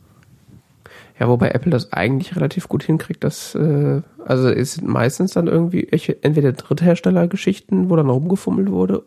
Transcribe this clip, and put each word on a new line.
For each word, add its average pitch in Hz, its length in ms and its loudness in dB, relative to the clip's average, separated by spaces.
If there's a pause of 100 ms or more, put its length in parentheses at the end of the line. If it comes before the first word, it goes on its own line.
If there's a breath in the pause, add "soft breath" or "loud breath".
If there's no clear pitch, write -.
(1200 loud breath)
Ja, 120 100 2
wobei 123 220 4
Apple - 180 -2
das 127 240 0
eigentlich 131 420 -2
relativ 165 320 -4
gut - 160 -4
hinkriegt, - 400 -2
dass, - 300 -6
äh, 143 480 0 (240)
also 131 240 2
es 123 240 0
sind - 140 -8
meistens 135 460 0
dann 170 120 0
irgendwie 170 440 0
echt - 200 -2 (160)
entweder 143 280 2
Drittherstellergeschichten, 180 1400 0
wo 170 40 4
dann 151 140 4
rumgefummelt 185 640 0
wurde, 185 360 0